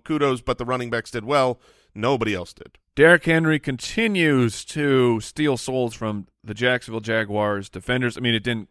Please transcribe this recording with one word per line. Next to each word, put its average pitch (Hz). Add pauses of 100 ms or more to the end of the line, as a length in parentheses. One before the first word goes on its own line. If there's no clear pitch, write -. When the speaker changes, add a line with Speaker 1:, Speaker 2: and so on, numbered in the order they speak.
Speaker 1:
kudos, 143
but 127
the 123
running 123
backs 117
did 110
well. 131 (340)
Nobody 113
else 90
did. - (180)
Speaker 2:
Derrick 160
Henry 160
continues 151
to 131
steal 147
souls 127
from 107 (160)
the 107
Jacksonville 117
Jaguars 104
defenders. 123
I -
mean, 120
it 104
didn't 117